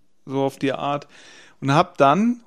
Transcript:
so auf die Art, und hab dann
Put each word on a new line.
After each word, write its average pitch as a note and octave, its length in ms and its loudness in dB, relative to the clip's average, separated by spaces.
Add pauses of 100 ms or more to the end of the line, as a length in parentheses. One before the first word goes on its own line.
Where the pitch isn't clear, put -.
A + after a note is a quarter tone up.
(260)
so C3+ 160 -4
auf C3+ 160 -4
die C3+ 140 -4
Art, C#3+ 340 -6 (540)
und C#3 120 -2
hab E3+ 240 0
dann F#3+ 500 2